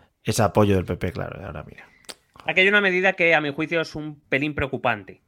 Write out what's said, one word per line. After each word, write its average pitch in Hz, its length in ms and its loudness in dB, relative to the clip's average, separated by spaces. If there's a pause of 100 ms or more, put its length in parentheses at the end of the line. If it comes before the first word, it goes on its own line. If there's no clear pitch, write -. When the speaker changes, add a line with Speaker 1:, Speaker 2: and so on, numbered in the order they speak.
(220)
Speaker 1:
ese 110 200 0
apoyo 101 340 6
del 90 80 2
P 90 120 -4
P, 92 160 -4
claro, 87 280 -8
y 92 40 -12
ahora - 200 -10
mira. - 240 -20 (580)
Speaker 2:
Aquí 160 140 -2
hay 190 80 2
una 208 120 4
medida 185 340 2
que 170 200 2
a 151 60 4
mi 147 100 -2
juicio 160 300 -2
es 156 140 -6
un 151 340 -10
pelín 139 260 -2
preocupante. 117 720 -4